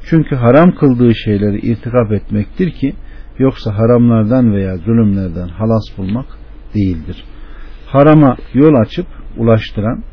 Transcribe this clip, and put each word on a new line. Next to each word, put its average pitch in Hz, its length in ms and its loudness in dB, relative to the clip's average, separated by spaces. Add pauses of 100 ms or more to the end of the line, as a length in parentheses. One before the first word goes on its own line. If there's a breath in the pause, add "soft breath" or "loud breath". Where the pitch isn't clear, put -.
Çünkü 151 260 0
haram 131 400 4
kıldığı 120 400 2
şeyleri 104 440 -2
irtikap 117 520 -2
etmektir 107 600 -4
ki - 220 -6 (460 soft breath)
yoksa 120 380 -2
haramlardan 117 760 2
veya 95 240 -4
zulümlerden 95 720 0
halas 110 360 -2 (140)
bulmak 101 280 -6 (500)
değildir. 87 480 -4 (640 soft breath)
Harama 143 520 4 (160)
yol 147 220 4
açıp 127 300 -2 (320 loud breath)
ulaştıran 113 760 -2